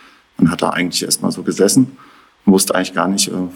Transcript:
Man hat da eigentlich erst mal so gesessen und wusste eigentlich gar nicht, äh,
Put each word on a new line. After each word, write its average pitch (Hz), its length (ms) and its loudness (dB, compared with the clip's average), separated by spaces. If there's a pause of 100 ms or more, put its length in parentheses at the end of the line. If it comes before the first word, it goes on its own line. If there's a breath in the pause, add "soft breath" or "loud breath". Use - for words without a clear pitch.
(360 soft breath)
Man 82 140 4
hat 82 100 -4
da 85 100 0
eigentlich 87 340 -4
erst - 180 -4
mal 95 80 -2
so 92 140 -8
gesessen 98 520 2 (480 soft breath)
und 196 80 6
wusste - 220 2
eigentlich 92 180 -2
gar 87 140 0
nicht, 98 220 -2
äh, 90 280 -6